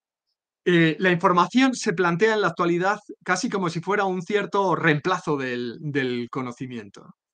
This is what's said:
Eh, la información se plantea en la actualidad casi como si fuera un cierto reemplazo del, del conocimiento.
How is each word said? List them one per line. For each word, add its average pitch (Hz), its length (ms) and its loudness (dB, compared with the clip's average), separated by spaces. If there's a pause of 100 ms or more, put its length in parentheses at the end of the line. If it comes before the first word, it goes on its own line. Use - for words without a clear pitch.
(680)
Eh, 165 300 4
la 185 120 2
información 180 640 2
se 208 180 -4
plantea 180 400 2
en 208 80 0
la 175 80 2
actualidad 175 500 0 (240)
casi 185 260 -2
como 190 200 -2
si 170 100 -6
fuera 196 240 0
un 185 180 -2
cierto 196 540 0
reemplazo 160 600 0
del, 123 420 -4
del 131 500 -2
conocimiento. 123 840 -10 (180)